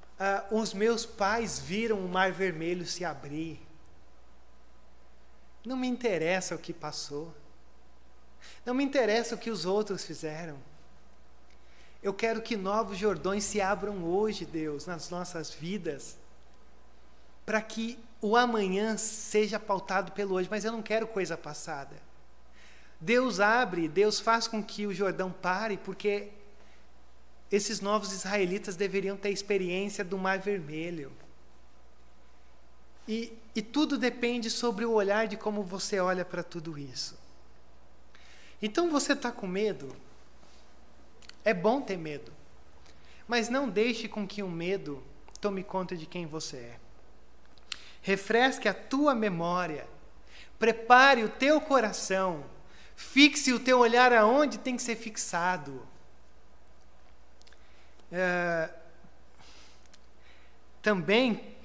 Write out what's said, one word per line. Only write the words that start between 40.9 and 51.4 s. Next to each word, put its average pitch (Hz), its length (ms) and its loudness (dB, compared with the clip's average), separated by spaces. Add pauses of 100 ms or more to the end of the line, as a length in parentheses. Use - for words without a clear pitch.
É 214 80 6
bom 220 300 4
ter 190 160 -4
medo, 151 340 -8 (960)
mas 233 220 2
não 262 180 2
deixe 226 400 2
com 208 180 -4
que 202 160 -6
o 190 60 -2
medo 165 560 -4 (340)
tome 196 240 -2
conta 185 320 -4
de 156 120 -6
quem 175 180 -6
você 151 320 -6
é. 120 220 -12 (1200)
Refresque 233 640 4
a 196 60 4
tua 277 420 4
memória, 175 720 0 (720)
prepare 240 640 10
o 208 40 4
teu 285 320 6